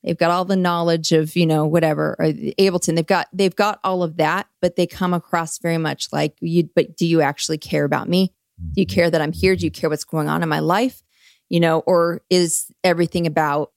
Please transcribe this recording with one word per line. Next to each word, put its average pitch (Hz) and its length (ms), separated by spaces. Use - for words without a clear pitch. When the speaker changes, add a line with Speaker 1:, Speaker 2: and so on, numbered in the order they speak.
Speaker 1:
they've 170 160
got 170 120
all 180 160
the 190 100
knowledge 170 560
of, 156 240
you 170 100
know, 156 200
whatever, 156 520
or 165 80
Ableton, 165 680
they've 160 100
got, 185 260
they've 185 220
got 202 300
all 185 180
of 160 140
that, 175 320
but 175 160
they 180 100
come 180 280
across 165 440
very 165 200
much 151 340
like, 147 280
"You, 170 340
but 165 220
do 170 100
you 165 140
actually 147 380
care 151 260
about 143 240
me? 185 240
Do 196 60
you - 60
Speaker 2:
Mm-hmm. 190 80
Speaker 1:
care 175 160
that 160 100
I'm 151 120
here? 185 240
Do 175 100
you 151 40
Speaker 2:
Mm-hmm. - 100
Speaker 1:
care 160 100
what's 151 140
going 151 240
on 160 140
in 165 60
my 156 120
life?" 196 420
You 170 100
know, 165 200
or 170 500
is 180 420
everything 170 440
about 151 500